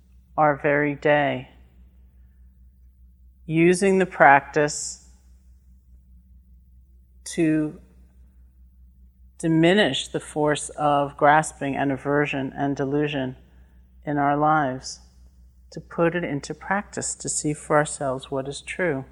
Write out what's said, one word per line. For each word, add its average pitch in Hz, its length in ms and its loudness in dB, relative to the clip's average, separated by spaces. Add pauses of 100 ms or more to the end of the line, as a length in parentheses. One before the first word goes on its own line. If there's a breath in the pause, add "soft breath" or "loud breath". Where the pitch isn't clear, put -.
(360)
our 151 180 4
very 147 400 0
day. 139 540 0 (2000)
Using 180 520 2
the 185 80 0
practice 147 1040 2 (2250)
to 156 560 -2 (1600)
diminish 165 680 2
the 156 120 -6
force 147 500 -2
of 143 460 0
grasping 147 580 2
and 135 160 -2
aversion 143 640 -2
and 139 220 -2
delusion 143 580 -2 (720)
in 147 140 -4
our 143 180 2
lives, 147 640 0 (720)
to 165 80 -12
put 170 340 0
it 175 80 -4
into 139 300 -6
practice, - 640 -6
to - 120 -14
see 151 280 -4
for 151 240 0
ourselves 135 520 -4
what 135 160 -6
is 143 140 -10
true. 156 520 -4